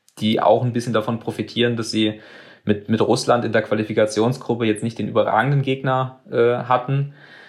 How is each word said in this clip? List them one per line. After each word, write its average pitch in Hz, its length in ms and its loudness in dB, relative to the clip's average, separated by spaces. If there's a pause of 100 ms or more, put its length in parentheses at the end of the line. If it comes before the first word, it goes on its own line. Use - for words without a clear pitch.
(180)
die 107 220 0
auch 117 240 4
ein 120 80 0
bisschen 117 220 -4
davon 113 260 0
profitieren, 117 560 -2
dass 110 140 -6
sie 107 300 -2 (440)
mit, 104 240 -2
mit 113 120 2
Russland 120 440 2
in 117 80 -4
der 110 100 2
Qualifikationsgruppe 110 1000 0
jetzt 107 180 0
nicht 117 160 -6
den 107 100 -4
überragenden 117 540 2
Gegner, 131 580 -2 (100)
äh, 120 340 2
hatten. 139 500 -2 (340)